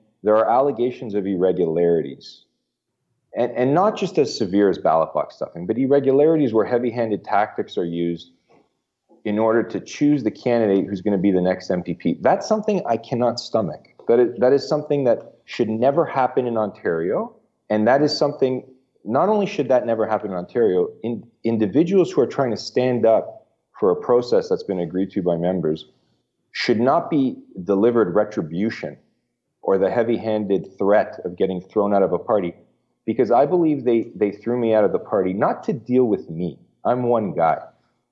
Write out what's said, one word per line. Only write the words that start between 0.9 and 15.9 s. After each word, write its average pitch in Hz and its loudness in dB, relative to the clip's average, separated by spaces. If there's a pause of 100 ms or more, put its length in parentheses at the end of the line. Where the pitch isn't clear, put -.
of 98 -2
irregularities, 85 -2 (920)
and, 120 -2
and 127 0
not 208 2
just 185 -4
as 139 0
severe 98 2
as 78 -4
ballot 80 2
box 76 -4
stuffing, 85 -10
but 110 -2
irregularities 139 2
where 110 2
heavy-handed 117 -2
tactics 107 -2
are 90 -2
used 85 -4 (920)
in 104 -2
order 113 4
to - -6
choose 147 0
the 107 0
candidate 107 2
who's 92 -6
gonna 101 0
be 101 4
the 92 4
next 90 -2
M 90 -2
P 85 -6
P, 85 -2
that's 143 0
something 214 0
I 117 0
cannot 120 -2
stomach. - -4 (180)
That 120 4
is, 120 2
that 123 4
is 139 2
something 147 -2
that - 0 (100)
should 113 -4
never 139 0